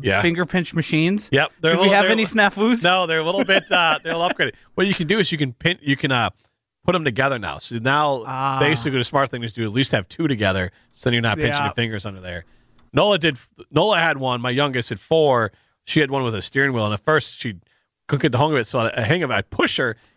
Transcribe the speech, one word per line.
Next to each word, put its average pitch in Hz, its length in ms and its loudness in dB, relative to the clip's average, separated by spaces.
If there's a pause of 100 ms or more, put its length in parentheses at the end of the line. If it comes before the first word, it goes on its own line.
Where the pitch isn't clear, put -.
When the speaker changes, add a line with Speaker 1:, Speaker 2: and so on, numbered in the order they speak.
Speaker 1:
Yeah. 143 200 2
Speaker 2:
finger 170 240 0
pinch 175 300 -2
machines? 165 560 0
Speaker 1:
Yep. 139 200 2 (100)
They're 160 100 2
Speaker 2:
Did 170 60 2
Speaker 1:
a 180 40 2
Speaker 2:
we 196 60 4
Speaker 1:
little, 196 80 4
Speaker 2:
have 202 80 6
Speaker 1:
they're 190 80 2
Speaker 2:
any 220 120 2
Speaker 1:
a - 40 -2
li-, - 40 -8
Speaker 2:
snafus? 214 520 2
Speaker 1:
no, 180 240 2
they're 160 120 0
a 160 40 0
little 185 200 0
bit, 190 280 0
uh, 165 280 2
Speaker 2:
<laughs> - 40 -20
Speaker 1:
they're 165 100 -6
a 165 40 -2
little 175 120 0
upgraded. 143 240 -2 (220)
What 190 120 0
you 196 60 0
can 165 140 -4
do 202 120 2
is 180 120 0
you 165 80 -2
can 131 140 -2
pin, - 280 -4
you 139 160 0
can, 143 140 -2
uh, 117 180 0 (560)
put 180 100 2
'em 165 80 -2
together 131 360 0
now. 80 180 -8
So - 220 -8
now, 139 480 0
Speaker 2:
Ah. 135 320 -4
Speaker 1:
basically, 143 400 0
the 123 40 0
smart 139 280 0
thing 120 120 -8
is 113 120 -8
to 117 80 -4
at 107 80 -4
least 131 220 0
have 104 140 0
two 165 200 -4
together, 95 440 0 (200)
so - 180 -4
then 120 40 0
you're 117 100 0
not 107 140 0
pinching 143 160 -2
Speaker 2:
Yeah. 143 120 -2
Speaker 1:
your 143 80 -6
fingers 110 320 -4
under 98 160 -12
there. 87 240 -12 (480)
Nola 196 260 4
did. 143 180 -2 (340)
Nola 185 280 2
had 160 180 0
one. 127 240 -4
My 123 100 -2
youngest 127 400 -2
at 107 80 -8
four, 135 520 2 (340)
she - 160 0
had 139 100 0
one 135 120 0
with 117 120 -2
a 95 60 -6
steering 135 320 0
wheel, 110 120 0
and 104 80 0
at 101 100 -6
first - 360 0
she 110 160 -8 (520)
couldn't 139 160 0
get 143 80 2
the 120 80 0
hang 151 120 2
of 147 60 0
it. 113 100 -2
So 131 120 -2 (160)
I, 131 60 -4
hang 160 220 0
of 131 80 -2
it, - 40 -2
I'd 101 160 -2
push - 260 0
her, 123 180 -2 (220)